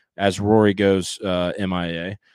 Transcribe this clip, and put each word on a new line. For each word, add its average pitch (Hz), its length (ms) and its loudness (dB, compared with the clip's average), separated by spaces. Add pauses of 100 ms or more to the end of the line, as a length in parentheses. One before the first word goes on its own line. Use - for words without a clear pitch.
(180)
as 98 240 0
Rory 104 320 4
goes, 95 500 0
uh, 90 340 -2
M 98 140 -4
I 87 160 -4
A. 85 300 -8 (180)